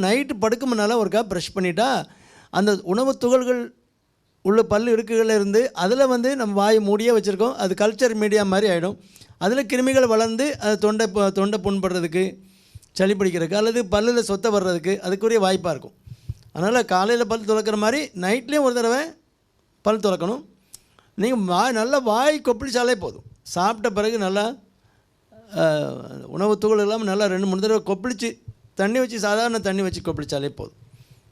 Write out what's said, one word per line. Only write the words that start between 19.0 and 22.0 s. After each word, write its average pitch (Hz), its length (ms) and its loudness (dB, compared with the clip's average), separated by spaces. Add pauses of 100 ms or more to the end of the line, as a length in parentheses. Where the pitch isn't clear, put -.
பல் 214 180 0
துலக்கணும். 196 440 -2 (720)
நீங்க 247 220 0
வாய், 196 360 0
நல்லா 240 260 0
வாய் 262 460 0